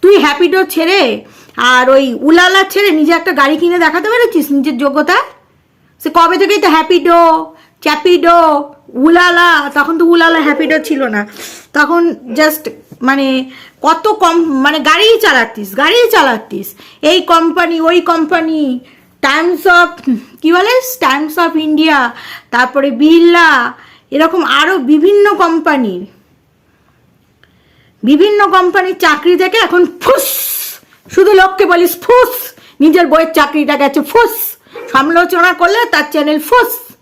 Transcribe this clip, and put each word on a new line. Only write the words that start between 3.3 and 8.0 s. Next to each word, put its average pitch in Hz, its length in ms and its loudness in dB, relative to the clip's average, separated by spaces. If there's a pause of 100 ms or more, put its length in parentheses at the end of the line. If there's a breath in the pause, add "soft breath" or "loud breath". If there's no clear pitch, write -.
গাড়ি 285 260 0
কিনে 349 220 0
দেখাতে 339 300 -2
পেরেছিস 453 420 0
নিজের 277 260 -2
যোগ্যতা? 294 400 -2 (840)
সে 320 120 -6
কবে 339 240 2
থেকেই 392 220 2
তো 381 100 0
হ্যাপিডো, 339 500 2 (640 soft breath)
চ্যাপিডো, 339 580 2 (540)